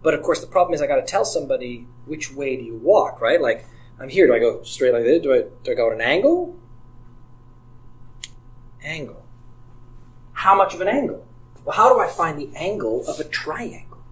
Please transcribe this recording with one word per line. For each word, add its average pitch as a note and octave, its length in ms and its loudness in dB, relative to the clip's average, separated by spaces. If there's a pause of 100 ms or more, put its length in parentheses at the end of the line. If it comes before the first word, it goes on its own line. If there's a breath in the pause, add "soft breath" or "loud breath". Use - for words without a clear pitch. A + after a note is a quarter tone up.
But D#3 100 4
of D3+ 100 -2
course, D#3+ 200 0
the - 40 -14
problem F3 280 2
is D3 80 0
I C#3+ 40 0
gotta C#3 140 2
tell G3 240 -2
somebody B2+ 640 -4 (160)
which D3+ 300 -10
way C3+ 200 -4
do B2 100 -10
you A2+ 120 -12
walk, D3 460 2
right? D3 180 4
Like, A#2 240 0 (340 loud breath)
I'm C3 120 -14
here, F3 160 6
do B2 80 6
I A2 60 2
go A#2 220 0
straight B2+ 300 0
like A#2 120 0
this? D#3 180 4
Do C#3 100 0
I, B2 120 4 (200)
do B2+ 80 -4
I - 20 -2
go A#2 120 2
at A2+ 80 0
an A2+ 80 -6
angle? B3+ 520 2 (2250)
Angle. D3+ 420 -12 (1080)
How G3 200 4
much F#3+ 200 2
of F3 80 -8
an F#3+ 60 0
angle? C4 380 -2 (380)
Well, - 140 -4
how B3+ 120 8
do A#3 80 6
I F3+ 100 0
find D#3+ 300 -4
the C#3+ 160 -12
angle D3 540 -4
of D3 120 -6
a - 40 -4
triangle? - 880 -8